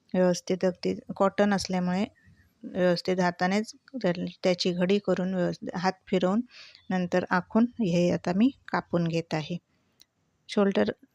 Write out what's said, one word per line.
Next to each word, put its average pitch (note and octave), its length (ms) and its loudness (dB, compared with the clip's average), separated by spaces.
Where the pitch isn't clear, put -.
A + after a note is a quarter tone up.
व्यवस्थित. F#3 520 2
अगदी F#3 340 -2
कॉटन G3+ 380 2
असल्यामुळे F#3 520 0
व्यवस्थित F3+ 560 0
हातानेच F#3 540 0
त्या-, F3+ 240 -2
त्याची F#3 280 0
घडी F3+ 280 2
करून F#3 360 -2
व्यवस्थित E3+ 400 -4
हात F#3 180 -2
फिरवून F#3 340 0
नंतर F3+ 400 0
आखून G#3+ 360 2
हे F3 460 0
आता F3 240 -2
मी A#3 140 4
कापून F3 400 -2
घेत E3 260 -4
आहे. D#3+ 240 -6
शोल्डर G3+ 420 2